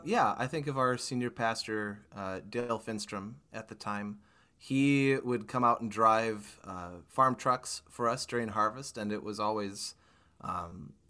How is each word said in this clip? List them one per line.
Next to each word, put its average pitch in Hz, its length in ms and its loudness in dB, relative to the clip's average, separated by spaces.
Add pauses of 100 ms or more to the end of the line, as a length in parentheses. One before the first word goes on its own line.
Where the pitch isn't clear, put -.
yeah, 156 320 4
I 123 100 0
think 147 200 -4
of 135 100 -2
our 127 200 4
senior 123 320 -2
pastor, 110 680 -2 (160)
uh, 95 320 -6
Dale 117 320 -2
Finstrom 107 560 -8 (180)
at 110 160 -10
the 110 60 -14
time. 104 440 -6 (380)
He 135 640 4
would 120 240 -2
come 123 160 0
out 120 180 6
and 113 100 -4
drive, 110 720 2
uh, 90 440 -10
farm 131 280 4
trucks - 540 0
for 120 180 0
us 127 180 0
during 117 240 0
harvest, 110 480 0
and 104 140 -2
it 107 120 -2
was 104 160 -6
always, 104 560 -2 (460)
um, 90 520 -8 (160)